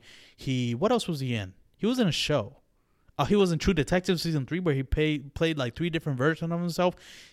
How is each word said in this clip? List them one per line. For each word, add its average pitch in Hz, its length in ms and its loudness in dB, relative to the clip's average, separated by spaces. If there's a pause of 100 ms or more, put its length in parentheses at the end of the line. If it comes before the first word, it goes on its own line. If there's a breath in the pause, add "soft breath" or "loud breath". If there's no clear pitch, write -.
(360 loud breath)
He, 123 400 -2
what 190 160 2
else 240 160 2
was 151 140 -4
he 127 120 -2
in? 98 200 -6 (220)
He - 120 -2
was 254 100 0
in 226 100 4
a 151 40 2
show. - 460 -2 (640)
Uh, 139 60 2
he 180 100 2
was 196 160 4
in 160 60 0
True 196 160 2
Detective 175 480 0
season 156 240 -2
three, 165 140 -4
where 165 160 0
he 135 80 -2
pay, 156 340 0
played, 160 400 -2
like, 123 180 -2
three 170 140 -2
different 156 300 -4
versions 160 340 0
of 170 60 -2
himself. 175 360 0 (380 loud breath)